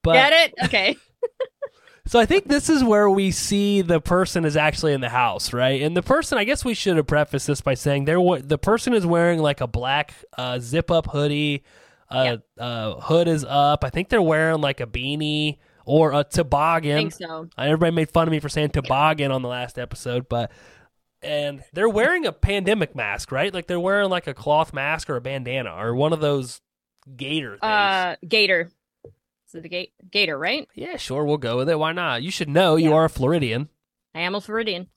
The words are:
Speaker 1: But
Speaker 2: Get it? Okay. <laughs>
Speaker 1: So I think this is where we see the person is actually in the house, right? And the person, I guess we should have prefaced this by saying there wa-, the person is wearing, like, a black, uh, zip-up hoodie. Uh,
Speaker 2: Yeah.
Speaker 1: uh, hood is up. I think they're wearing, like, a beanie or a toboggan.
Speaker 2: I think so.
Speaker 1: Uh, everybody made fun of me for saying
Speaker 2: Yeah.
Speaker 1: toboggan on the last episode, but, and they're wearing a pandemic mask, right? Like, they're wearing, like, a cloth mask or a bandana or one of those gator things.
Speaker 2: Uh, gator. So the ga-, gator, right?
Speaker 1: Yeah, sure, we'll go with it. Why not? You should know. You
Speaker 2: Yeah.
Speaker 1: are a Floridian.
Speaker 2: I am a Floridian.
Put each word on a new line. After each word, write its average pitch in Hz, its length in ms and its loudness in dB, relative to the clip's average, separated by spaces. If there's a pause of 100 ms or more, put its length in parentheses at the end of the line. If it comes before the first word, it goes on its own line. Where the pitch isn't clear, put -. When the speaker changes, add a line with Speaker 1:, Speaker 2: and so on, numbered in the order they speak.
Speaker 1:
But 165 80 4
Speaker 2:
Get 269 200 6
it? 330 200 4 (120)
Okay. 202 360 0
<laughs> - 60 -20 (1000)
Speaker 1:
So 240 120 4
I 220 80 4
think 392 200 2
this 285 220 2
is 285 140 4
where 208 260 6
we 196 220 2
see 202 500 0
the 170 180 2
person 175 460 0
is 151 100 0
actually 151 380 0
in 135 80 -2
the 120 80 -4
house, 117 440 -2
right? 127 280 0
And 165 160 -2
the 175 60 0
person, 285 340 0
I 208 60 0
guess 262 200 -2
we 233 120 -2
should 180 220 0
have 147 100 0
prefaced 147 400 0
this 143 140 -2
by 135 120 -2
saying 139 320 -2
there 170 160 2
wa-, 180 220 2
the 143 160 -2
person 233 340 0
is 190 140 2
wearing, 170 320 2
like, 143 200 0
a 127 60 -2
black, 127 480 -2 (240)
uh, 127 220 -4
zip-up 156 480 0
hoodie. 147 560 -2 (440)
Uh, 127 300 0 (220)
Speaker 2:
Yeah. 117 40 -8
Speaker 1:
uh, 117 380 -6
hood 170 260 2
is 156 220 0
up. 143 340 2
I 131 60 -4
think 185 200 -6
they're 226 120 2
wearing, 160 400 2
like, 139 200 -2
a 120 40 -4
beanie 147 720 -4 (300)
or 151 260 4
a 147 100 2
toboggan. 151 720 0
Speaker 2:
I 156 40 2
think 160 140 -2
so. 165 340 -12 (100)
Speaker 1:
Uh, - 60 -8
everybody 160 320 2
made 160 160 -2
fun 165 160 2
of 160 40 0
me 156 80 0
for 147 100 -8
saying 151 260 -2
Speaker 2:
Yeah. 143 60 0
Speaker 1:
toboggan 143 500 0
on 131 100 -2
the 123 80 -6
last 123 300 -8
episode, 123 500 -6
but, 120 220 -4 (720)
and 143 400 -4 (100)
they're 202 160 0
wearing 269 380 0
a 170 40 -2
pandemic 196 640 -2
mask, 104 360 -6
right? 156 200 -2
Like, 180 140 -8
they're 175 140 -4
wearing, 190 320 0
like, 175 160 -4
a 139 80 -8
cloth 156 380 0
mask 151 360 -4
or 139 60 -4
a 120 60 -6
bandana 127 540 -8
or 113 200 -4
one 151 180 2
of 160 80 -4
those 139 400 -2 (560)
gator 139 360 -6
things. 101 100 -10
Speaker 2:
Uh, 196 520 0 (120)
gator. 185 420 2 (800)
So 165 140 -18
the 170 80 -18
ga-, 180 220 -10 (200)
gator, 180 260 0
right? 190 380 -4
Speaker 1:
Yeah, 339 220 -12
sure, 147 260 -4
we'll 147 140 0
go 120 180 -4
with 131 140 0
it. 160 100 2
Why 160 140 -2
not? 147 300 -4
You 185 80 -6
should 160 180 -6
know. 165 260 4
You 160 140 4
Speaker 2:
Yeah. 151 60 6
Speaker 1:
are 160 100 6
a 160 40 0
Floridian. 135 600 -2 (440)
Speaker 2:
I 160 80 -8
am 180 140 -4
a 202 60 -4
Floridian. 214 560 -6